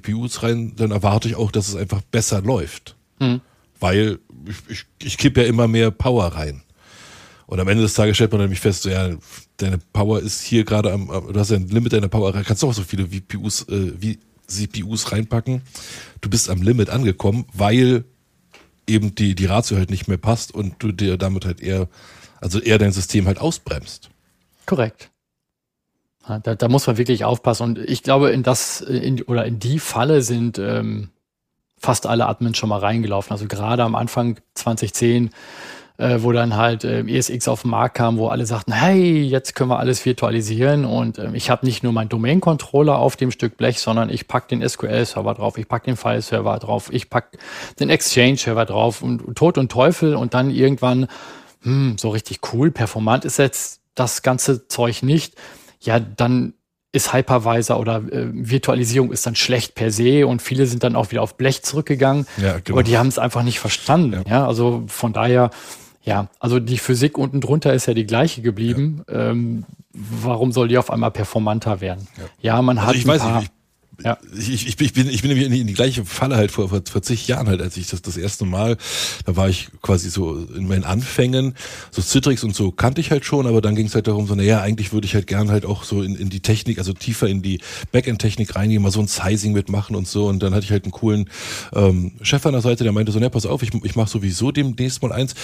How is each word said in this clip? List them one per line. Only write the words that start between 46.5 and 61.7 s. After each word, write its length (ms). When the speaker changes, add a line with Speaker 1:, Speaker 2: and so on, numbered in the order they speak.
Speaker 2:
drauf, 340
ich 200
pack 260
den 120
Exchange-Server 720
drauf 380
und, 180
und 160
Tod 220
und 120
Teufel. 440
Und 180
dann 160
irgendwann, 560
„Hm, 380
so 100
richtig 300
cool, 200
performant 540
ist 120
jetzt 440
das 300
ganze 440
Zeug 360
nicht.“ 320
Ja, 180
dann 560
ist 200
Hypervisor 640
oder, 180
äh, 220
Virtualisierung 800
ist 160
dann 80
schlecht 400
per 160
se 340
und 160
viele 240
sind 180
dann 120
auch 160
wieder 100
auf 160
Blech 240
zurückgegangen. 640